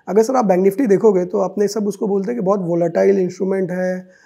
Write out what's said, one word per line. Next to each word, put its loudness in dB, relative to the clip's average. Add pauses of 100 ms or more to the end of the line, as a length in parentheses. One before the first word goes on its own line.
अगर 2
सर 0
आप 2
बैंक 2
निफ्टी 2
देखोगे 4
तो -4
अपने -2
सब -4
उसको -4
बोलते -2
हैं -6
कि -4
बहुत 2
वोलेटाइल 2
इंस्ट्रूमेंट -2
है, -6 (180)